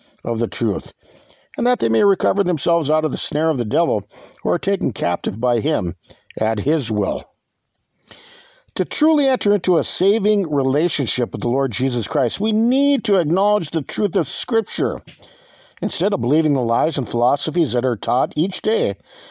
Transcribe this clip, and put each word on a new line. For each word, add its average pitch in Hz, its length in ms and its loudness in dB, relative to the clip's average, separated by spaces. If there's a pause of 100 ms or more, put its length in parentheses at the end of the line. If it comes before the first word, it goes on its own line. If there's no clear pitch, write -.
(240)
of 117 160 -2
the 113 80 0
truth, 98 460 -2 (640)
and 240 100 0
that 247 120 0
they 233 100 0
may 220 160 2
recover 196 400 2
themselves 170 440 0
out 156 140 2
of 151 80 0
the 123 60 -4
snare 156 320 -2
of 147 80 0
the 120 80 -2
devil, 131 380 0 (380)
who 185 80 -2
are 175 80 2
taken 180 360 -2
captive 156 480 -4
by 123 180 2
him 107 360 -2 (440)
at 110 220 0
his 139 280 0
will." 98 360 -2 (1500)
To 180 100 0
truly 302 420 2
enter 240 260 2
into 185 240 2
a 139 60 2
saving 202 680 2
relationship 135 840 0
with 104 80 -6
the 131 80 -2
Lord 131 240 0
Jesus 123 340 -2
Christ, 131 320 -2
we 214 140 -2
need 262 500 2
to 196 140 2
acknowledge 190 540 0
the 160 100 -2
truth 196 340 -2
of 170 140 0
Scripture, 131 720 -2 (800)
instead 202 320 0
of 151 80 -2
believing 147 320 2
the 135 80 0
lies 123 360 2
and 120 120 -2
philosophies 135 640 0
that 120 120 0
are 120 120 0
taught 123 380 0
each 185 260 -2
day 180 340 0 (360)